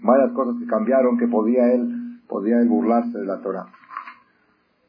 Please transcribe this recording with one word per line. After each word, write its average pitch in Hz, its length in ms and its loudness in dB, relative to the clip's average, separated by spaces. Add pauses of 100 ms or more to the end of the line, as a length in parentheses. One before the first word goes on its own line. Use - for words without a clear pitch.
varias 131 320 2
cosas 120 260 -2
que 120 80 -10
cambiaron, 120 500 2
que 120 120 0
podía 120 440 2
él, 120 560 -4
podía 113 320 0
él 120 80 4
burlarse 117 480 0
de 101 100 -8
la 95 140 -6
Torah. 95 260 -8 (1200)